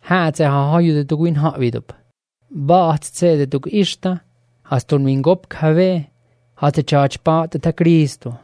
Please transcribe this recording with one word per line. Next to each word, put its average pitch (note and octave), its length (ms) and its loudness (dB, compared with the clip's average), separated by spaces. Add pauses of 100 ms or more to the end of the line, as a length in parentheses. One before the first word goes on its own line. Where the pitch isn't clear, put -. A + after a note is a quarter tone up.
Ha F3 220 2
etze D3+ 160 0
ha C#3 160 2 (100)
haju E3 220 2
de D3 100 0
tuguin D#3 320 -2
ha D3 220 0
vidup. A#2 340 -4 (580)
Ba E3 440 2
at D3 80 -2
tse E3+ 360 0
de C#3+ 80 0
tug C3+ 220 -6
ishta, F#3 540 -2 (420)
has B2+ 220 -2
tun C#3 180 0
wingop C3+ 460 0
kave, E3 580 0 (480)
hat C#3+ 220 -2
e D3+ 60 0
chach C#3 400 0
pa D#3+ 240 0
te E3 120 -6
ta E3 120 -2
Cristo. D#3 720 0